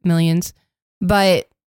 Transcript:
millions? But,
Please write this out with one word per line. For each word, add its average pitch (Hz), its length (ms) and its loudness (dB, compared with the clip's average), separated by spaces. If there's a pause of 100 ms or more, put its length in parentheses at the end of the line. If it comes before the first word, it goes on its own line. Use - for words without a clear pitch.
millions? 165 500 -2 (480)
But, 190 460 0 (200)